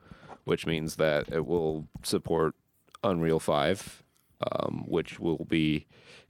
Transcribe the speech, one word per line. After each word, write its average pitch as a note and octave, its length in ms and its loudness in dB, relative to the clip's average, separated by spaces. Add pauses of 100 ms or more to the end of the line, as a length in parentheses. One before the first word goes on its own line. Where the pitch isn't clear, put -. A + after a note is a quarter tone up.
(460)
which E2+ 200 0
means D#2+ 300 -2
that D2+ 340 2
it D#2 160 0
will D#2 420 0 (140)
support E2 540 0 (480)
Unreal E2 360 2
five, D#2+ 600 0 (500)
um, - 360 -2
which - 320 -2
will E2 280 0
be, D2+ 380 2 (440)